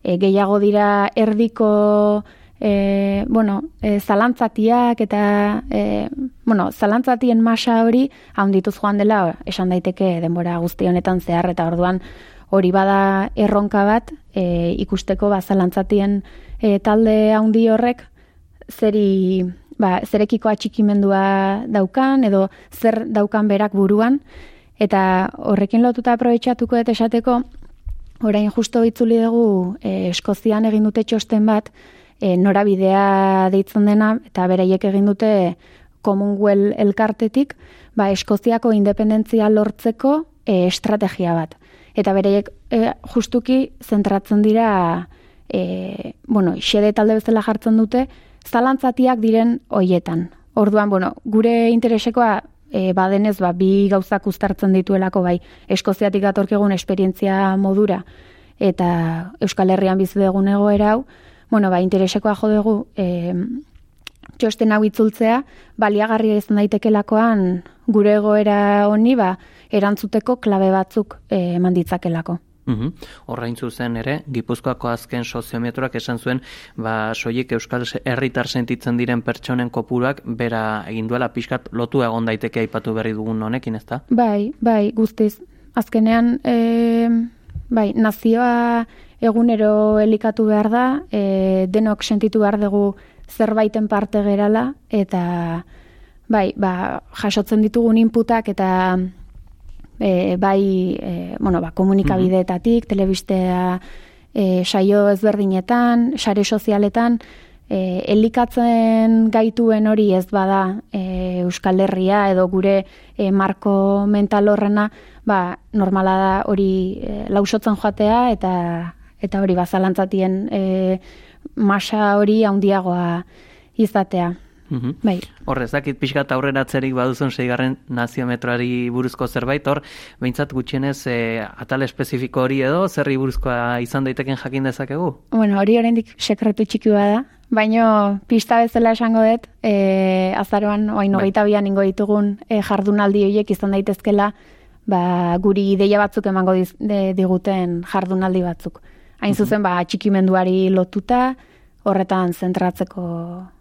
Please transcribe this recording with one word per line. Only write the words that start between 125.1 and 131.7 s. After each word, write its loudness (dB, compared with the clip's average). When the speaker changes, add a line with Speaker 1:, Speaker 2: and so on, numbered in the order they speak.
Speaker 2:
Hor, -4
ez -6
dakit -4
pixkat -4
aurreratzerik -2
baduzun -2
seigarren -2
naziometroari -4
buruzko -4
zerbait, -4
hor, -2
behintzat -6
gutxienez, -6
e, -4
atal -4